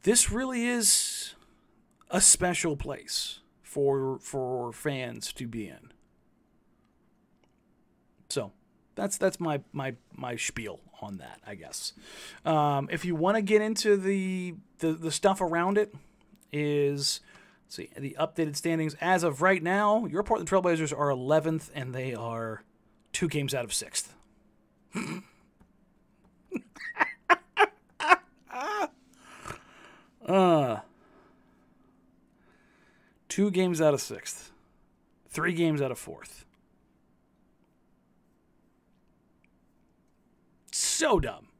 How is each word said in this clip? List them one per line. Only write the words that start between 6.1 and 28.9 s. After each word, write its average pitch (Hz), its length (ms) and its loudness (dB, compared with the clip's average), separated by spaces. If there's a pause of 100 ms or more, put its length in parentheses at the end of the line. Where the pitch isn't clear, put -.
So 107 220 -6 (420)
that's, 202 240 -4
that's 190 220 0
my, 156 220 -2 (120)
my, 135 220 -6 (200)
my 123 200 -6
spiel 110 440 -6 (220)
on 101 160 -10
that, 65 280 -18
I 104 100 -14
guess. - 380 -12 (520)
Um, 147 460 4
if 143 120 -4
you 175 120 0
wanna 190 260 4
get 214 200 6
into 214 360 4
the, 185 580 -2 (220)
the, 165 160 0
the 160 180 -4
stuff 190 300 2
around 175 360 2
it, 208 160 0 (600)
is, 147 680 0 (460)
let's - 100 -18
see, - 220 -12
the 139 200 -10
updated 156 380 -2
standings 160 460 -2
as 180 220 2
of 147 180 0
right 185 200 4
now, 208 440 2
your 170 180 -2
Portland 190 260 -2
Trailblazers 170 480 2
are 143 120 2
eleventh, 151 680 0
and 127 180 -8
they 131 200 -6
are 113 500 -6 (480)
two - 160 -2
games 143 260 -2
out 123 120 -2
of 107 80 -8
sixth. - 420 -6 (800)
<laughs> 226 100 -6 (4000)